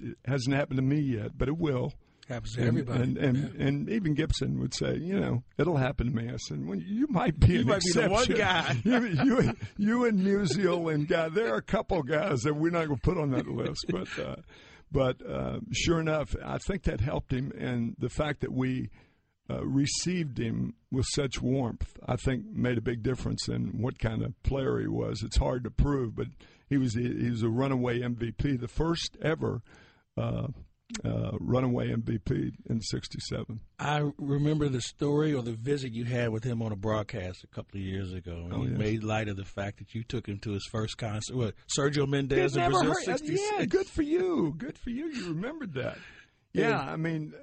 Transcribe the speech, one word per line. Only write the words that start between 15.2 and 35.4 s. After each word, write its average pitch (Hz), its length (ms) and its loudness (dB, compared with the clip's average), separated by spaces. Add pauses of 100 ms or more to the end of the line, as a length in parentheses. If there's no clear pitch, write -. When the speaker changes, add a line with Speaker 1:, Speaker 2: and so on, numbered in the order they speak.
Speaker 1:
uh, 131 340 -4 (120)
sure 165 280 2
enough, 156 340 0 (100)
I 135 140 -4
think - 260 -4
that 147 160 0
helped 151 320 -2
him, 131 260 -2
and 120 400 -2
the - 120 -2
fact 151 300 -2
that - 120 -2
we, 127 380 0 (600)
uh, 127 160 -4
received 143 720 0
him 117 360 -2 (160)
with 123 240 2
such 139 260 -2
warmth, 123 560 -2 (100)
I 123 100 0
think 127 300 0
made 123 300 0
a 110 60 0
big 117 200 -2
difference 113 460 -2
in 117 320 -2
what 123 180 -2
kind 113 240 0
of - 200 -6
player 127 380 0
he 107 60 -2
was. 110 360 -2
It's 113 160 -2
hard 131 260 2
to 110 60 -6
prove, 135 440 2
but 117 140 -4 (400)
he 143 80 2
was, 131 180 2
he 120 360 0
was 113 120 0
a 117 60 4
runaway 123 540 2
M 123 140 -2
V 113 160 -2
P, 143 240 2
the 120 120 -6
first 165 540 0
ever, 135 400 0 (560)
uh, 117 300 -2 (560)
uh, 113 340 -2
runaway 123 540 0
M 117 80 0
V 113 160 -2
P 127 360 -2 (180)
in 113 100 0
sixty-seven. - 800 -6 (180)
Speaker 2:
I 147 260 0 (120)
remember 147 540 2
the 127 100 -2
story 147 540 0
or 127 80 0